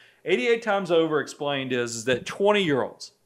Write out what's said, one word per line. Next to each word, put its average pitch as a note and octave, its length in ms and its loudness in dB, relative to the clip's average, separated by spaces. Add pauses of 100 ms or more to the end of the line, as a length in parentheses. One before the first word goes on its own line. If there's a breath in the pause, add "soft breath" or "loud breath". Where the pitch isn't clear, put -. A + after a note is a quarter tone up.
(240 soft breath)
Eighty-eight A#3 380 0
times G3 280 -2
over D#3+ 300 2
explained C3+ 520 -4
is, A#2+ 220 -2
is A2+ 120 -8
that B2 200 0
twenty-year-olds, F#3 840 0 (140)